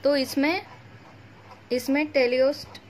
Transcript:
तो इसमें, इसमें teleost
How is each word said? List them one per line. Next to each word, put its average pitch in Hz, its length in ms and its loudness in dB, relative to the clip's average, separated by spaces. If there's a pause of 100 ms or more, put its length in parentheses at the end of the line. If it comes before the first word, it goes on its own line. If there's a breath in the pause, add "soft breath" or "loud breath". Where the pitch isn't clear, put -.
तो 285 140 4
इसमें, 285 440 0 (1080)
इसमें 269 420 0
teleost 262 680 0 (100)